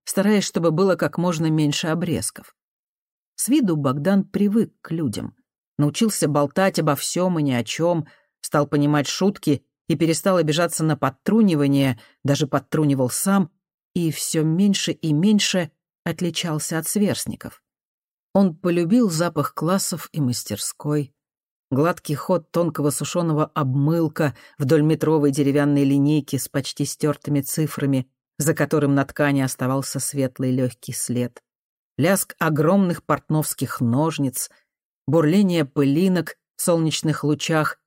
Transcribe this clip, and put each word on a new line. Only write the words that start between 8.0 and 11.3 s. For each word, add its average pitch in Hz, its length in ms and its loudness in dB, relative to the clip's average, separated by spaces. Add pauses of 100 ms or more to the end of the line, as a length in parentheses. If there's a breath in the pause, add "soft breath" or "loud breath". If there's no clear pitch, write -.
стал 147 260 0
понимать 147 400 2
шутки 185 560 -2 (240)
и 165 80 0
перестал 165 420 0
обижаться 160 460 0
на 156 140 0
подтрунивание, 139 1000 2 (240 soft breath)